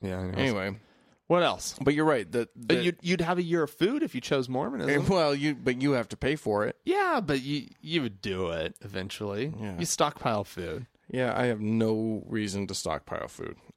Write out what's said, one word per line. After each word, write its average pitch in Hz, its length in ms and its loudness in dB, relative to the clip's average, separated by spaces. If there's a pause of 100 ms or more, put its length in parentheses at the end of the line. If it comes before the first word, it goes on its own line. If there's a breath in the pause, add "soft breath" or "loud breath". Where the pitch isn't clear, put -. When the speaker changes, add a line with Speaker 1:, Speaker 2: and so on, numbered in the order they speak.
Speaker 1:
Yeah, 92 180 -4
I 92 120 -4
know. 95 60 -4
Speaker 2:
Anyway. 101 380 0 (520 soft breath)
Speaker 1:
What 175 140 4
else? 117 400 0
Speaker 2:
But 143 140 4
you're 156 100 4
right, 117 280 2
that, 120 220 0
Speaker 1:
But 120 120 -14 (100)
Speaker 2:
that 170 60 2
Speaker 1:
you'd, 170 180 0
you'd 175 200 2
have 175 180 0
a 175 40 2
year 170 200 2
of 143 80 -2
food 254 320 2
if 226 100 -2
you 123 80 -4
chose 135 260 0
Mormonism. 143 580 0
Speaker 2:
Eh, - 40 2
well, 165 240 4
you, 143 220 0
but 127 260 -2
you 139 120 4
have 117 160 2
to - 80 -12
pay 139 180 2
for 107 320 2
it. - 180 -4
Speaker 1:
Yeah, 359 400 2
but 139 160 2
you, 139 260 -4 (140)
you 156 220 0
would 101 180 -4
do 92 300 0
it 82 300 -2
eventually. 101 800 -6
Speaker 2:
Yeah. 101 200 -6
Speaker 1:
You 170 60 -2
stockpile 127 580 0
food. 131 420 -8 (240)
Speaker 2:
Yeah, 127 260 0
I 123 100 2
have 113 160 0
no 110 680 2
reason 101 400 -2
to 95 80 -8
stockpile - 520 -4
food. - 280 -12 (200)